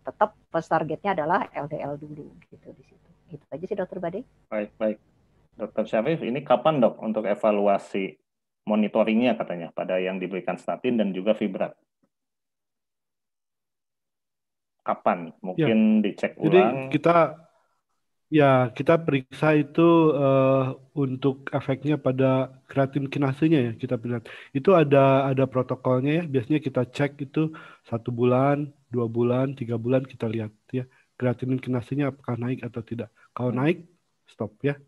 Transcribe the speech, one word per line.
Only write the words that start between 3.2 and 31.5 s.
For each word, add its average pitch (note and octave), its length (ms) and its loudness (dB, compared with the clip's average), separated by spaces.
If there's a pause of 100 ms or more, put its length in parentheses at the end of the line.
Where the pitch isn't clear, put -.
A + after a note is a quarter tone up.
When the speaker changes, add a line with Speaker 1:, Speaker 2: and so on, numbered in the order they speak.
Speaker 1:
Gitu D3+ 240 -18
aja F3 160 -10
sih, G3+ 100 -6
Dokter F#3 220 -8
Badai. F#3 240 -8 (260)
Speaker 2:
Baik, G#2+ 300 -6
baik. A2 180 -2 (600)
Dokter A2 260 -6
Syarif, A#2+ 400 -2
ini C3+ 180 -4
kapan, C#3 380 2
Dok, A2 240 2
untuk A2 240 -4
evaluasi G2+ 880 0 (480)
monitoringnya A2 720 2
katanya F2 400 -8
pada F#2 240 -2
yang F#2 180 -2
diberikan F2+ 400 -6
statin A#2 400 -4
dan G2+ 160 0
juga F#2+ 240 -2
fibrat? F#2 380 -6 (3000)
Kapan? F2+ 480 -4 (100)
Mungkin A2 560 2
Speaker 3:
Ya. G#2 60 0
Speaker 2:
dicek - 340 -4
Speaker 3:
Jadi E3+ 220 4
Speaker 2:
ulang. C3 320 0
Speaker 3:
kita, E3 220 2 (1160)
ya, C3+ 400 4
kita E3 300 2
periksa D3+ 560 0
itu, D#3+ 580 4
eh, C3+ 500 4 (300)
untuk C3+ 560 -2
efeknya C#3+ 480 -2
pada C3 560 0 (160)
kreatin C3+ 400 -2
kinasenya D3 480 2
ya, A#2 160 0
kita B2 240 -6
lihat. A#2+ 320 -8 (240)
Itu C#3+ 220 2
ada, C#3 500 6
ada C3+ 160 2
protokolnya B2+ 760 0
ya, - 20 -6
biasanya C#3+ 400 -2
kita B2+ 240 -2
cek C#3+ 320 -4
itu D#3 320 -2 (320)
satu A#2 320 -6
bulan, C3+ 560 2 (160)
dua A#2+ 240 -4
bulan, B2 480 0
tiga A#2 160 -6
bulan B2+ 320 0
kita - 240 -6
lihat A2 240 -6 (160)
ya, B2+ 160 -6 (320)
kreatinin B2+ 400 -2